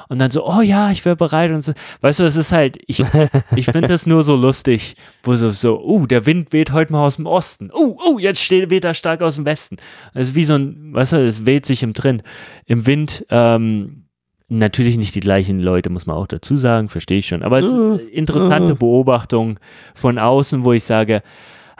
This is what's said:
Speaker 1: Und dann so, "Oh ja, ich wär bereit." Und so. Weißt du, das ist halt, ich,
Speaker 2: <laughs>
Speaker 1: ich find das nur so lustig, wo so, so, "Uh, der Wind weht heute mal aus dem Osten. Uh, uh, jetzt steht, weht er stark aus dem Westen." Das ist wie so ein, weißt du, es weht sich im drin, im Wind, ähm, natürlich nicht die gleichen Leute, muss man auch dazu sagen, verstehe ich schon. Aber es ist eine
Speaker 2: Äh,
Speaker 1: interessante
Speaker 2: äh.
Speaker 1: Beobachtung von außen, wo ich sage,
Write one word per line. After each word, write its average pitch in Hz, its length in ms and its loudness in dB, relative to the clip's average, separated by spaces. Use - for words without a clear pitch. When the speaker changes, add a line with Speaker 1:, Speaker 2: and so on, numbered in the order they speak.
Speaker 1:
Und 127 100 -6
dann 131 140 0
so, 147 160 -2
"Oh 196 140 2
ja, 202 280 2
ich 185 140 -4
wär 175 100 2
bereit." 160 380 0
Und 156 100 -2
so. 151 100 -4
Weißt 147 180 2
du, 185 60 2
das 151 100 2
ist 160 160 0
halt, 151 260 2
ich, - 120 -4
Speaker 2:
<laughs> - 260 0
Speaker 1:
ich 127 120 0
find 160 220 0
das 170 180 0
nur 160 180 4
so 147 100 2
lustig, 127 640 0
wo 123 140 0
so, 113 160 0
so, 110 280 0
"Uh, 151 280 0
der 117 180 0
Wind 170 260 0
weht 156 200 0
heute 156 200 0
mal 147 120 0
aus 143 120 0
dem 160 100 -10
Osten. 180 460 -4
Uh, 262 320 0
uh, 311 140 2
jetzt 190 240 -2
steht, 185 280 0
weht 180 140 0
er 165 100 -2
stark 165 280 -4
aus 160 140 -2
dem 151 80 -6
Westen." 151 320 -6
Das 131 180 -2
ist 131 40 -8
wie 160 100 2
so 151 100 4
ein, 147 380 -4
weißt 131 200 0
du, 165 60 2
es 113 280 0
weht 139 200 2
sich 127 180 -2
im 113 80 -4
drin, 120 300 -2
im 117 200 0
Wind, 147 440 -2
ähm, 117 760 0
natürlich 117 480 0
nicht 107 180 -4
die 101 60 -4
gleichen 95 400 0
Leute, 90 300 0
muss 90 160 -8
man 80 100 -6
auch 95 100 -6
dazu - 300 -4
sagen, 117 320 0
verstehe - 300 -4
ich 98 100 -6
schon. 85 160 -6
Aber 123 160 2
es 175 60 0
ist 254 80 0
eine 220 260 0
Speaker 2:
Äh, - 80 -18
Speaker 1:
interessante 156 640 0
Speaker 2:
äh. - 20 2
Speaker 1:
Beobachtung 120 840 0
von 123 240 -2
außen, 131 460 0
wo 123 80 4
ich 117 100 2
sage, 110 400 0